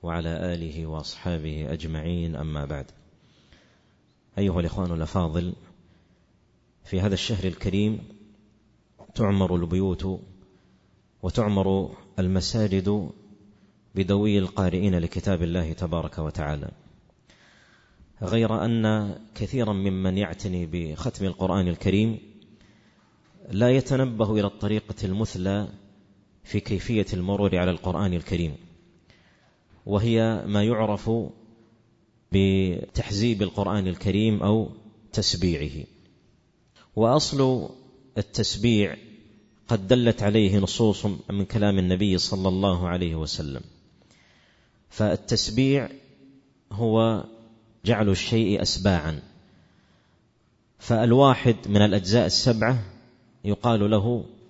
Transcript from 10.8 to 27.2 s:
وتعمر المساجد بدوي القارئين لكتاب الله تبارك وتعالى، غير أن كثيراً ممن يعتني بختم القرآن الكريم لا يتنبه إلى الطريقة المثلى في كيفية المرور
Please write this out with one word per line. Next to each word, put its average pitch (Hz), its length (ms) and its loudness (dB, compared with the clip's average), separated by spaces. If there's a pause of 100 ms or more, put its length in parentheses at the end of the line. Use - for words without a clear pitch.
وتعمر 95 680 0 (280)
المساجد 185 920 0 (840)
بدوي 101 440 2
القارئين 92 600 0
لكتاب 87 440 -2
الله 82 300 -2
تبارك 80 460 -6
وتعالى، 76 520 -6 (1500)
غير 107 420 0
أن 107 500 0 (200)
كثيراً 107 380 -2
ممن 95 440 0
يعتني 90 480 -4
بختم 82 600 -6
القرآن 92 420 0
الكريم 101 520 0 (1300)
لا 107 180 2
يتنبه 127 640 2
إلى 101 140 2
الطريقة 104 560 -4
المثلى 98 640 -2 (760)
في - 160 -4
كيفية 104 540 -2
المرور 95 440 0